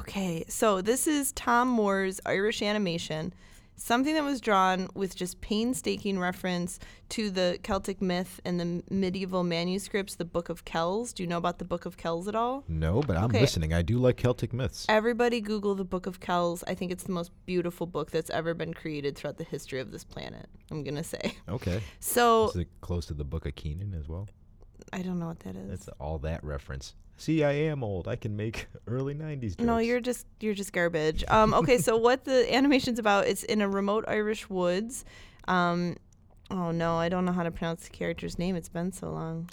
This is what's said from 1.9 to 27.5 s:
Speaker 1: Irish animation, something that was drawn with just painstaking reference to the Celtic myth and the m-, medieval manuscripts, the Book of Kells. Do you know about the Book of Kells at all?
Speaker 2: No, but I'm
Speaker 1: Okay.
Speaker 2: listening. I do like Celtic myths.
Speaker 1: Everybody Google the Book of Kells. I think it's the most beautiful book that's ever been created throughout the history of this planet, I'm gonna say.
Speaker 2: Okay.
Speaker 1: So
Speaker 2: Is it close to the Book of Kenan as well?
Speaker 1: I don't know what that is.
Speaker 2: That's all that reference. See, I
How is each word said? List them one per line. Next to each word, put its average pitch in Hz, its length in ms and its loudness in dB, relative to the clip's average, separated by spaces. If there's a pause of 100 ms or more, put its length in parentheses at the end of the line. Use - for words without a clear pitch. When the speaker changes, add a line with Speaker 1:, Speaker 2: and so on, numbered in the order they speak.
Speaker 1:
Irish 196 340 0
animation, 175 720 -2 (460)
something 262 340 2
that 311 100 2
was 277 180 -2
drawn 190 520 4
with 190 220 -4
just - 260 -6
painstaking 208 760 -2
reference 180 580 -2 (320)
to 214 220 -2
the 185 320 2
Celtic 196 360 -2
myth 180 460 -2
and 180 140 0
the 170 40 -2
m-, 175 280 -2
medieval 185 520 0
manuscripts, 180 720 -2
the 170 100 -4
Book 170 240 -4
of 165 160 -8
Kells. 185 480 -2
Do - 100 -6
you 175 40 -4
know 170 100 -2
about 175 200 -2
the 180 80 -6
Book 175 220 -4
of 175 100 -12
Kells 170 300 -4
at 208 80 -4
all? 247 320 0
Speaker 2:
No, 80 340 2
but 120 160 0
I'm 92 80 2
Speaker 1:
Okay. 123 160 4
Speaker 2:
listening. 80 320 2
I 85 80 4
do 107 160 2
like 127 200 4
Celtic 123 360 0
myths. 127 340 -4
Speaker 1:
Everybody 233 540 2
Google 208 320 0
the 190 120 -2
Book 180 200 -4
of 185 140 -8
Kells. 175 480 0
I 185 80 -2
think 180 160 -4
it's 180 140 -8
the - 80 -6
most 170 180 -4 (160)
beautiful 175 400 -2
book 156 240 -4
that's 160 180 -2
ever 165 240 -2
been 165 200 -6
created 147 420 -4
throughout - 220 -8
the 165 80 -8
history 139 340 -8
of 131 120 -8
this - 120 -12
planet, - 440 -12 (220)
I'm 156 140 -6
gonna 147 200 -6
say. - 340 -6 (120)
Speaker 2:
Okay. 95 320 -2 (180)
Speaker 1:
So 226 500 4
Speaker 2:
Is - 60 -6
it 90 120 -2 (140)
close 87 260 -4
to 82 80 -6
the 73 100 -6
Book 78 220 -6
of 71 80 -6
Kenan 92 440 -6
as 73 80 -10
well? 90 200 -8 (680)
Speaker 1:
I 185 80 -6
don't 180 180 -4
know 170 80 -4
what 165 120 -10
that 190 160 -12
is. - 140 -12
Speaker 2:
That's 92 200 -10 (100)
all 78 200 -4
that 78 240 -4
reference. 71 500 -8 (260)
See, 156 240 2
I 143 80 4